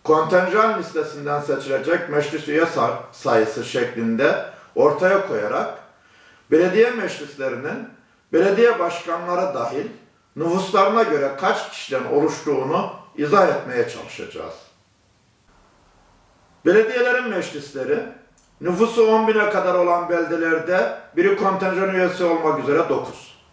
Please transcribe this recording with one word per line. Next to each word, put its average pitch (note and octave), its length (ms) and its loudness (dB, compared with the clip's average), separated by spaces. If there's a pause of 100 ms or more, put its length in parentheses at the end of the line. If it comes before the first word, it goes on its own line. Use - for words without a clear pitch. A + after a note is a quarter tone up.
kontenjan F3 720 2
listesinden C#3+ 640 -6
seçilecek C#3+ 680 -2
meclis D3 400 -2
üye D#3 140 2
sa-, C#3 400 -2 (100)
sayısı A2+ 520 0
şeklinde A#2 800 0 (300)
ortaya F3+ 540 2
koyarak G#2 460 -4 (760)
belediye F3+ 400 4
meclislerinin D3 1000 -8 (440)
belediye G3 460 4
başkanları F3 760 -4
dahil - 320 -6 (500)
nüfuslarına G3 680 2
göre C#3 280 0 (100)
kaç - 300 -2
kişiden B2+ 340 -6
oluştuğunu D3 840 0 (260)
izah D3+ 320 4
etmeye B2 400 -2
çalışacağız. - 640 -12 (2000)
Belediyelerin A#3+ 600 4
meclisleri D3 720 -4 (640)
nüfusu A3 460 2
on A3 220 4
bine G#3 220 2
kadar F3+ 240 0
olan F3 340 2
beldelerde E3 880 0 (180)
biri G3 200 4
kontenjan F#3+ 580 0
üyesi F3+ 300 0
olmak D#3 400 0
üzere D3+ 240 2
dokuz. - 540 -8 (100)